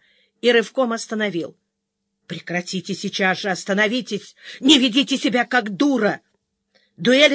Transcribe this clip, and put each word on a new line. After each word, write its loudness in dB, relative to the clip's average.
и 4
рывком 0
остановил. -6
«Прекратите -8
сейчас -2
же, -6
остановитесь! -4
Не 6
ведите 0
себя 0
как -2
дура! 0
Дуэль — 6